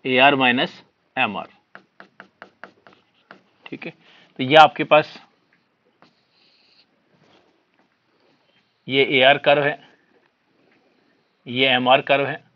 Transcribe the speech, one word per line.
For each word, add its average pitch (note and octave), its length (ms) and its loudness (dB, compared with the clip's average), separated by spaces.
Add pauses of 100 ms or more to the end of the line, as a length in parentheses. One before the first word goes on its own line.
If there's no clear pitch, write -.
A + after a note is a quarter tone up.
A C3 160 -4
R C3+ 160 4
minus C3+ 420 -2 (380)
M A2+ 200 -6
R, D#2+ 100 -14 (2250)
ठीक - 200 -18
है। E3 60 -14 (460)
तो C3 40 -8
ये C3 140 0
आपके D3+ 280 4
पास D3+ 280 0 (3750)
ये C3 160 0 (140)
एआर C3+ 200 4
curve C#3+ 240 0
है, C#3+ 160 -6 (1700)
ये C3 280 -2
एमआर B2+ 260 2
curve C#3 260 -2
है C3+ 160 -12 (140)